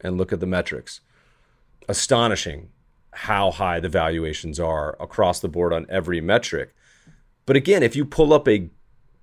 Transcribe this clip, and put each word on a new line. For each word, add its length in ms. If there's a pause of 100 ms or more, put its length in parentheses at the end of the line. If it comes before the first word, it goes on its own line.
and 180
look 140
at 80
the 60
metrics. 540 (880)
Astonishing 840 (420)
how 400
high 260
the 100
valuations 720
are 420
across 380
the 100
board 240
on 160
every 320
metric. 540 (720)
But 80
again, 300
if 100
you 100
pull 280
up 160
a 200 (540)